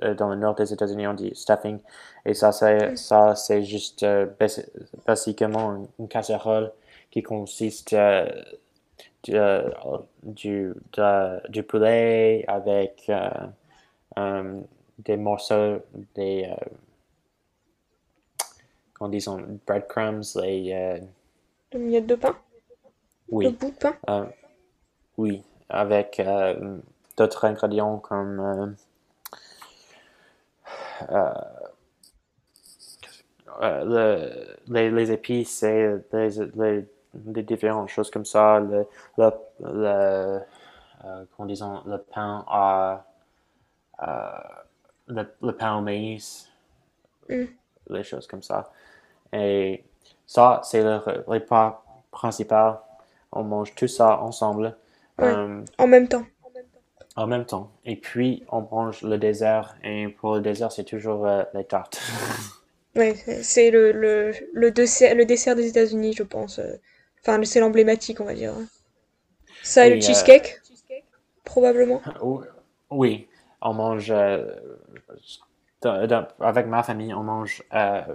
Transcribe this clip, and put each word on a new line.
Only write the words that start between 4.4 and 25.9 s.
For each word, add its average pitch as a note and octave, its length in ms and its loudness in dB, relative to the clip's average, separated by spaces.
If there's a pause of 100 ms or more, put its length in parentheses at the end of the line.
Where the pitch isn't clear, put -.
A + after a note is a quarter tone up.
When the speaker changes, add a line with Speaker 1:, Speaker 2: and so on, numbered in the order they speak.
Speaker 1:
basiquement A2 720 -2
une, G2 120 -14 (100)
une A2+ 100 -12
casserole A2 640 -2 (380)
qui A2 120 -6
consiste, G#2+ 720 -8
euh, G2+ 340 4 (960)
du, G#2 140 -2
euh, G2+ 340 2 (540)
du, G2+ 500 -8 (200)
de, G2 560 0
du G#2 120 -6
poulet A2+ 840 2
avec, G2+ 600 -2
euh, G2 200 -2 (880)
euh, G2 420 -6 (380)
des G#2+ 180 -4
morceaux, G#2 640 -2 (380)
des, G2 340 -4
euh, - 140 -10 (2250)
comment G#2 160 -8
dit-on, G2+ 560 -10
breadcrumbs, G#2+ 560 -4 (200)
les, F#2+ 300 -4
euh, F#2 260 -6 (720)
Speaker 2:
De B3+ 80 -10
miettes A#3 280 -2
de A#3+ 100 2
pain ? C4 200 -2 (920)
Speaker 1:
Oui. - 160 0
Speaker 2:
De B3+ 60 2
bout C4 180 -8
de - 60 -14
pain ? D4 180 -2 (160)
Speaker 1:
Euh, G3 140 -4 (920)
oui, G#2 280 -4 (240)
avec, G#2 500 0